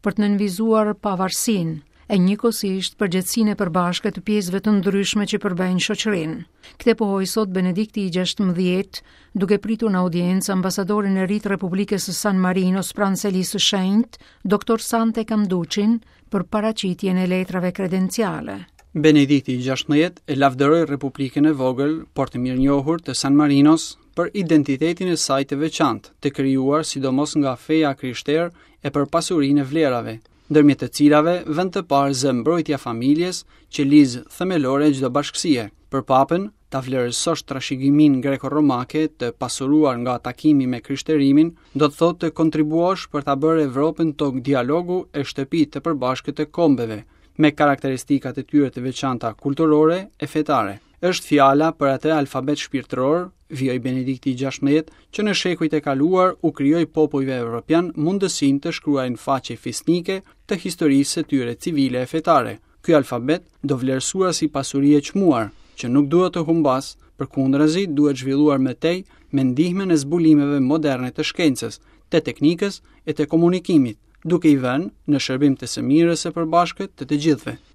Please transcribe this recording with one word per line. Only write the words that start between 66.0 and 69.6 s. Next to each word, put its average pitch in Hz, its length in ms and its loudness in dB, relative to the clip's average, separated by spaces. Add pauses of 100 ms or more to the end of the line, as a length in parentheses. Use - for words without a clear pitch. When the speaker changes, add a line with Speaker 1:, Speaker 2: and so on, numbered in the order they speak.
Speaker 2:
duhet 180 240 2
të 165 100 -2
humbas, 143 480 0 (220)
përkundrazi 143 680 0
duhet 143 340 0
zhvilluar 139 380 2
me 127 140 0
tej 180 300 -2 (280)
me 135 180 2
ndihmën 180 420 0